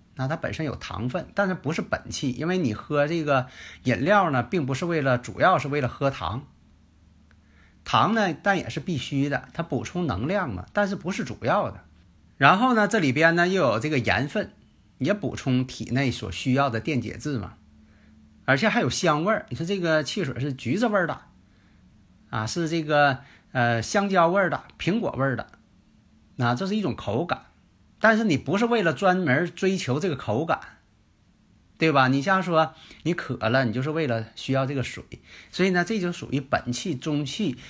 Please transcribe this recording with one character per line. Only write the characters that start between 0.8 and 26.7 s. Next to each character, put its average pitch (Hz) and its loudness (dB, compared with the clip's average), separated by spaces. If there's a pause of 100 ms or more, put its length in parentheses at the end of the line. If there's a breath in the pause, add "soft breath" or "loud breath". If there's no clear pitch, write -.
分， 160 -6
但 202 2
是 185 -2
不 151 -4
是 190 -4
本 - -6
气， 131 -2
因 156 -4
为 185 0
你 123 0
喝 143 0
这 165 -2
个 135 2 (380 loud breath)
饮 120 2
料 190 4
呢， 127 2
并 156 -2
不 135 -2
是 131 -6
为 170 0
了， 135 2
主 107 -6
要 170 6
是 143 -4
为 143 -2
了 127 0
喝 139 0
糖。 113 -6 (1400 soft breath)
糖 139 4
呢， 202 2
但 196 2
也 151 -6
是 151 -6
必 151 -4
须 139 -2
的， 131 -4
它 165 -6
补 127 -4
充 175 -4
能 110 -2
量 180 -2
嘛， 92 -8
但 208 2
是 196 -4
不 170 -8
是 202 -4
主 - -10
要 143 0
的。 - -16 (520)
然 156 6
后 254 4
呢， 208 4
这 226 0
里 147 2
边 165 4
呢 175 4
又 190 2
有 113 2
这 143 -2
个 151 2
盐 117 0
分， - -6 (460)
也 160 0
补 - -6
充 127 0
体 - -10
内 131 0
所 98 -6
需 127 -2
要 139 4
的 113 -4
电 135 -2
解 101 -8
质 139 -6
嘛， 95 -10 (880 soft breath)
而 135 4
且 220 4
还 220 2
有 139 2
香 160 2
味 214 2
儿。 - -2
你 120 -8
说 165 -6
这 196 -4
个 160 2
汽 160 -4
水 135 -6
是 139 -2
橘 131 -4
子 233 2
味 208 2
儿 175 2
的 147 -6 (1080 soft breath)
啊， 110 -2
是 165 -4
这 165 -2
个， 147 4 (320 loud breath)
呃， 120 2
香 202 0
蕉 180 6
味 190 2
儿 175 2
的、 143 -6 (120)
苹 196 0
果 202 -4
味 127 0
儿 135 0
的， - -8 (840)
那 123 2
这 185 -4
是 196 -2